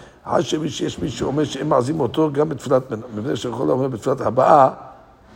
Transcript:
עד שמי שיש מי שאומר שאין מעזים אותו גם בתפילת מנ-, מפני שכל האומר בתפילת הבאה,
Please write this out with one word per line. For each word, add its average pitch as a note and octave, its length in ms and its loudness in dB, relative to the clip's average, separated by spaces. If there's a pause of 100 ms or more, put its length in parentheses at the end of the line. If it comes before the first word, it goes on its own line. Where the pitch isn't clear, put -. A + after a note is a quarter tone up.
(240)
עד - 180 0
שמי D#3+ 260 -2
שיש - 300 -6
מי - 100 -4
שאומר C#3+ 360 -2
שאין C#3 240 -4
מעזים D3 320 2
אותו D3 320 0
גם D3+ 160 2
בתפילת C3 420 -2
מנ-, A2 280 -8
מפני B2+ 180 -4
שכל B2 340 -2
האומר C3+ 180 2
בתפילת C3 320 -2
הבאה, B2+ 500 6 (640)